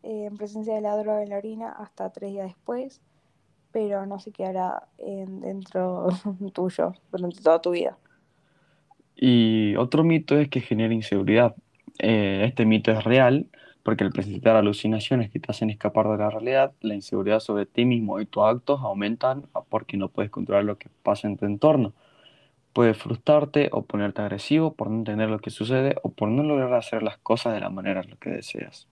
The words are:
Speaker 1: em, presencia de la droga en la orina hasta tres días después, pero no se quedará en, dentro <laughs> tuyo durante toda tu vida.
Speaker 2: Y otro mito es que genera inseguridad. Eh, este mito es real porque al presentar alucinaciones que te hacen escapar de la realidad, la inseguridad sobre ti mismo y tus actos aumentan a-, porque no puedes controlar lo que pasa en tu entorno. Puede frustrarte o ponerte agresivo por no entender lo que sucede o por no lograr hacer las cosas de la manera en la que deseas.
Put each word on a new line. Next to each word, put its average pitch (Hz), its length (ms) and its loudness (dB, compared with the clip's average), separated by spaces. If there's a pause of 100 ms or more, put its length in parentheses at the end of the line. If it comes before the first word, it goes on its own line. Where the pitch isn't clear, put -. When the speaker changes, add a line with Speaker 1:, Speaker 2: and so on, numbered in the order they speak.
Speaker 1:
em, 208 320 -10
presencia 208 380 -8
de 214 80 -2
la 208 160 -2
droga 214 240 -2
en 208 80 -8
la 202 80 -6
orina 220 340 -10
hasta 190 400 -12
tres 202 200 -12
días 196 160 -8
después, 240 540 -10 (680)
pero 202 340 -4
no 196 140 -10
se 208 120 -18
quedará 185 560 -4 (100)
en, 190 440 -10
dentro 185 680 -4
<laughs> 185 460 -4
tuyo 180 400 -2 (180)
durante 180 300 -6
toda 165 200 4
tu 180 100 -2
vida. 175 260 -4 (1200)
Speaker 2:
Y 110 600 4
otro 135 280 2
mito 160 340 4
es 147 120 2
que 131 120 -2
genera 113 320 0
inseguridad. 110 600 2 (440)
Eh, 101 460 2
este 123 200 2
mito 110 260 4
es 110 120 0
real 127 440 4 (360)
porque 110 200 0
al 98 80 0
presentar 107 440 2
alucinaciones 110 760 0
que - 80 -6
te - 120 -10
hacen 110 180 -2
escapar 107 400 0
de 107 80 0
la 104 120 0
realidad, 127 520 0
la 107 120 -4
inseguridad 101 460 0
sobre 101 260 -2
ti 120 200 0
mismo 110 340 0
y 107 60 -4
tus - 180 0
actos 123 380 2
aumentan 117 720 -2
a-, - 80 -4
porque - 340 -6
no 95 140 -2
puedes 104 200 -4
controlar 101 360 0
lo 104 120 -4
que - 120 -20 (140)
pasa 104 240 0
en 104 100 -4
tu - 80 -4
entorno. 104 480 4 (800)
Puede 117 200 6
frustrarte 147 800 2
o 117 120 -2
ponerte 104 380 -4
agresivo 147 520 0
por 107 160 -6
no 110 80 -2
entender 107 320 -2
lo 107 100 -2
que - 120 -10
sucede 131 520 0
o 92 60 -2
por 107 200 -2
no 127 140 2
lograr 139 300 0
hacer 117 280 -2
las 107 160 -4
cosas 117 360 -2
de 104 60 -4
la 98 100 -6
manera 95 320 -4
en 95 80 -12
la 110 80 -20
que - 120 -10
deseas. - 640 -10